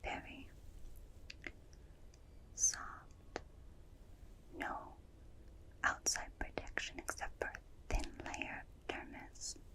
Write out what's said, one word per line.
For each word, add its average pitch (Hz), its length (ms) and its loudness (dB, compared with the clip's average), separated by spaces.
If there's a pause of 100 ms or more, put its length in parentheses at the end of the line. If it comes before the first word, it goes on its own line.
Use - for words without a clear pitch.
Very - 440 0 (2000)
soft. - 840 4 (1160)
No - 180 2 (1080)
outside - 460 6 (100)
protection - 600 2
except - 400 2
for - 100 6
a - 440 -2
thin - 120 8 (200)
layer - 380 0
of - 320 -2
dermis. - 600 -4 (200)